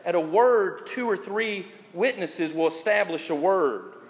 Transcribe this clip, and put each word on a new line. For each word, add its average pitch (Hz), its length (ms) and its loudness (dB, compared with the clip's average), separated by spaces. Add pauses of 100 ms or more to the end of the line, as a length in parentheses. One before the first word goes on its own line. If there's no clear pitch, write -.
at 175 120 0
a 170 40 4
word, 202 680 2
two 247 200 -4
or 202 80 0
three 202 500 -6 (280)
witnesses 170 580 -2
will 160 140 2
establish 170 640 0
a 160 40 0
word. 151 580 0 (160)